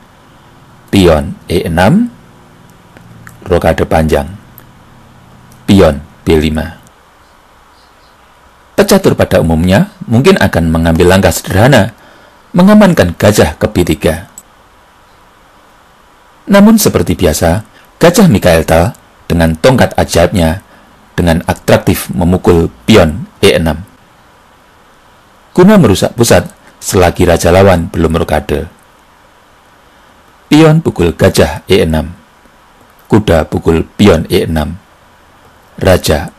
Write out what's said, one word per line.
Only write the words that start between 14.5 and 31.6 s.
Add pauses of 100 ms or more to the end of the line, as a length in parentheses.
Namun
seperti
biasa, (400)
gajah
Mikhail
Tal (400)
dengan
tongkat
ajaibnya (560)
dengan
atraktif
memukul (160)
pion (140)
E
enam. (1800)
Guna
merusak
pusat (340)
selagi
raja
lawan
belum
rokade. (1800)
Pion
pukul
gajah